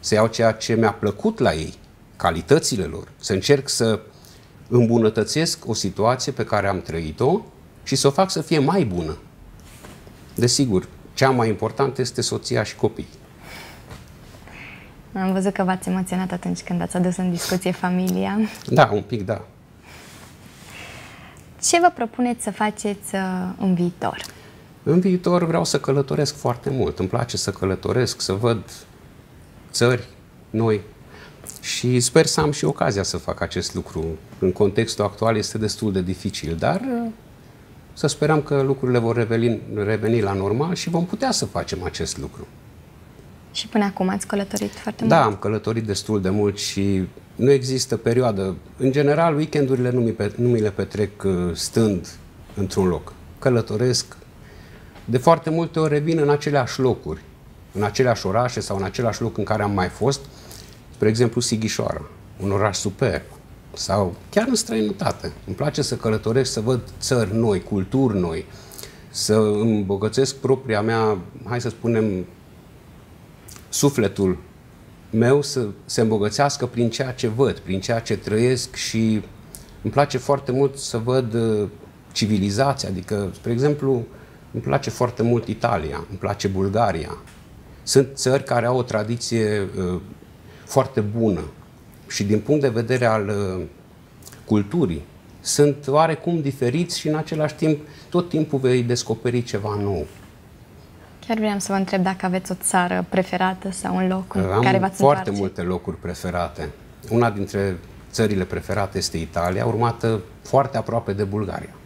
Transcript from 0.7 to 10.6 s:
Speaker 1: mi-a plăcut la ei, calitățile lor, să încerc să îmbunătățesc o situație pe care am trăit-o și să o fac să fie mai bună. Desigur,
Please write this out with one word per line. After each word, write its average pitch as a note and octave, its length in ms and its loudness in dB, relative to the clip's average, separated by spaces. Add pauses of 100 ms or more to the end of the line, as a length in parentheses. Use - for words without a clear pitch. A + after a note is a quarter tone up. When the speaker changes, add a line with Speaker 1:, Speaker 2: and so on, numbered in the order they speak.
Speaker 1:
mi-a A2 180 4
plăcut G#3+ 460 -2
la G#2 160 4
ei, D2+ 200 -6 (420)
calitățile F#2 680 2
lor, D#2+ 320 -8
să - 160 -4
încerc C3+ 360 2
să A2 320 2 (680)
îmbunătățesc A#2 1000 2
o A2+ 60 -2
situație A#2 580 -2
pe B2 120 -4
care G2+ 220 -2
am G2 140 -2
trăit-o E2+ 600 -2 (420)
și - 140 -2
să C3+ 100 4
o C#3 40 8
fac F#3 200 2
să F#3 100 -4
fie D#3+ 180 0
mai D#3 260 4
bună. F2 320 -4 (1160)
Desigur, A#2+ 540 2 (260)